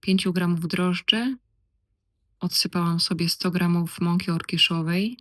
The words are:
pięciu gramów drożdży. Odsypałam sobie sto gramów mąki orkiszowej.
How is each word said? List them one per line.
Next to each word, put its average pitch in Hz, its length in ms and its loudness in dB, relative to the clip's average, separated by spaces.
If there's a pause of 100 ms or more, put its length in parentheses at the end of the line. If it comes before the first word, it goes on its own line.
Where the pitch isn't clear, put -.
pięciu 190 320 2
gramów 175 360 0
drożdży. 196 680 -2 (1040)
Odsypałam 175 600 0
sobie 170 280 0
sto 185 220 -2
gramów 175 500 0
mąki 175 300 0
orkiszowej. 170 920 0